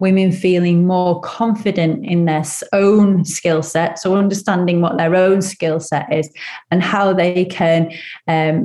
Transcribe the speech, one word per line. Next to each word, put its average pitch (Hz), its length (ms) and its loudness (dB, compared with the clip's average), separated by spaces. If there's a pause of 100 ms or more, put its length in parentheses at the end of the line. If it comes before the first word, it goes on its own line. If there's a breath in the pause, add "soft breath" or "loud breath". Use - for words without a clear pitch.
women 190 320 2
feeling 180 560 2
more 180 320 0
confident 196 840 -2
in 170 200 0
their 156 160 0
s-, - 320 -8
own 196 520 4
skill 160 380 -2
set. - 380 -4
So 190 160 0
understanding 185 640 0
what 170 180 0
their 165 160 0
own 185 260 4
skill 165 380 -4
set 151 340 -4
is 156 160 -2 (440 loud breath)
and 180 100 2
how 196 300 0
they 180 320 0
can, 165 480 0 (340 loud breath)
um, 160 380 0